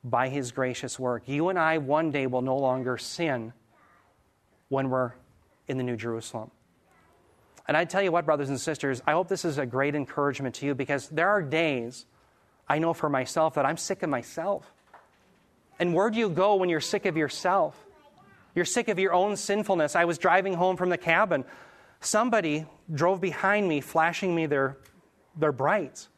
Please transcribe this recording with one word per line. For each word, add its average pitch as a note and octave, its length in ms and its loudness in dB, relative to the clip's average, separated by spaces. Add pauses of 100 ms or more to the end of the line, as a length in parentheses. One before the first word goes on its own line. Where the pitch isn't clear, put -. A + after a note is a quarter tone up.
by B2 260 0
his B2+ 220 -4
gracious B2+ 480 -4
work. B2 280 -4
You D3 220 0
and F#3 100 0
I D#3+ 180 2
one D3+ 320 2
day C#3 160 -2
will B2+ 160 0
no C3 160 0
longer B2+ 400 0
sin C3 560 -4 (1160)
when C3+ 200 0
we're B2+ 240 0 (540)
in C3 100 -4
the B2+ 60 -2
New B2 120 -2
Jerusalem. A2+ 560 -8 (1160)
And C#3+ 80 2
I E3+ 100 4
tell F#3+ 160 0
you F#3 100 2
what, E3+ 140 0
brothers D3 240 0
and C3 100 -2
sisters, C#3 460 -2
I D3+ 60 4
hope F3 160 0
this F#3 180 -4
is D3 120 0
a C#3 80 -2
great C3+ 280 0
encouragement C#3 640 -2
to C3+ 100 -8
you, C#3+ 80 0
because C3+ 360 -4
there D#3+ 200 0
are G#3 120 2
days, C3+ 640 -2 (600)
I D3 120 2
know E3 140 2
for D#3+ 160 -2
myself, C#3+ 460 0
that C#3+ 100 2
I'm D#3+ 120 0
sick - 240 -6
of E3+ 80 -2
myself. E3 600 -4 (1040)
And F3 160 0
where G3 160 4
do A3 80 -2
you A3+ 120 0
go F#3 260 4
when F#3 140 2
you're D#3 120 0
sick - 240 -4
of E3+ 100 0
yourself? D#3+ 600 0 (800)
You're F3 100 0
sick A#3 220 -2
of G3+ 100 0
your F#3+ 160 2
own G3 240 2
sinfulness. G3 580 0
I E3+ 100 4
was E3+ 120 -2
driving F#3 360 4
home F3+ 240 2
from F3+ 120 0
the E3+ 80 0
cabin. E3+ 480 2 (560)
Somebody G3+ 640 0 (260)
drove E3+ 300 2
behind F#3+ 460 2
me, D3 140 0
flashing E3+ 520 0
me E3 140 0
their, C#3 300 0 (600)
their D3+ 140 2
brights. C#3+ 680 -2